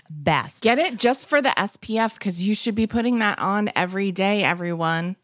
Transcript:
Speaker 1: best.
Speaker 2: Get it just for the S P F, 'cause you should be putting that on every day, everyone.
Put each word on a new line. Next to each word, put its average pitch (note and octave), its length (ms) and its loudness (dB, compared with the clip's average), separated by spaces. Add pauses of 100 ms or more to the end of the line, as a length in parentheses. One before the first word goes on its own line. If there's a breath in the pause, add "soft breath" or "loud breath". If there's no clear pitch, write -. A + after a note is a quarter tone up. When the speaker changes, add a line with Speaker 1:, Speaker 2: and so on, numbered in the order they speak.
(120)
Speaker 1:
best. D3+ 520 0
Speaker 2:
Get A#3 160 4
it E4+ 200 -2
just B3 320 0
for D4 100 4
the C4 180 0
S G3+ 220 -4
P A3 180 -4
F, A3+ 200 -2
'cause F3 240 -4
you G#3 120 2
should G#3+ 200 -2
be A3 120 0
putting A#3 340 0
that G#3 180 2
on G#3 360 0
every F#3+ 380 0
day, G3 320 2
everyone. E3+ 800 -2